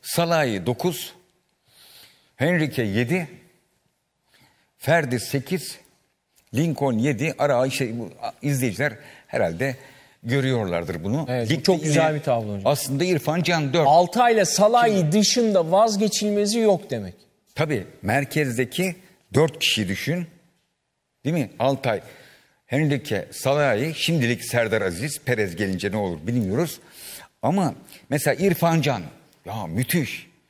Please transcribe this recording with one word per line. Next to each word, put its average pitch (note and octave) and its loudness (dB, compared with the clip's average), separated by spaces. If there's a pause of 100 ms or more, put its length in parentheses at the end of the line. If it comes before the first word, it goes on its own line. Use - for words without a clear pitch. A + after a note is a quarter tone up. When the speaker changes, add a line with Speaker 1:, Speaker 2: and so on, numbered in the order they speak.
Speaker 1:
Salah'ı D3+ 0
dokuz, C#3 -4 (1200)
Henrique D3+ 0
yedi, B2 -2 (1500)
Ferdi C#3 2
sekiz, - -6 (760)
Lincoln C#3 0
yedi. C3 0
Ara, C3+ 2
şey, A#2+ -4
bu, G#2+ -10 (120)
a, A#2 -6 (120)
izleyiciler C3+ -2 (340)
herhalde A2 -2 (460)
görüyorlardır G2+ -2
bunu. A#2 -4
Speaker 2:
Evet, B2 -2
bu B2+ 2
Speaker 1:
Ligde D#3+ -2
Speaker 2:
çok F3 2
güzel D#3 4
Speaker 1:
yine D3+ -2
Speaker 2:
bir C#3+ -10
tablo A#2 0
hocam. G2+ -6
Speaker 1:
aslında C#3 0
İrfan E3+ 0
Can D#3 0
dört. D#3+ 4
Speaker 2:
Altay'la G3+ 6
Salah'ı A3+ 4
Speaker 1:
Şimdi F3 2
Speaker 2:
dışında G3+ 2
vazgeçilmezi G#3 2
yok G#3 2
demek. G2+ -6 (400)
Speaker 1:
Tabii, C#3+ -2 (160)
merkezdeki C3+ -2 (380)
dört D3 4
kişi G#2+ 0
düşün. D#3+ -4 (1000)
Değil D#3+ 0
mi? B2+ -2
Altay, B2+ 0 (680)
Henrique, C#3 -2
Salah'ı, C#3 0
şimdilik B2 0
Serdar A2 0
Aziz, F#2+ -4
Perez G#2 -2
gelince F#2+ -2
ne G#2+ -2
olur F#2 -2
bilmiyoruz. A#2 -2 (600)
Ama E3 0 (360)
mesela C#3 0 (120)
İrfan E3+ 2
Can, B2 -2 (440)
ya G#2 -8
müthiş. B2 -4 (240)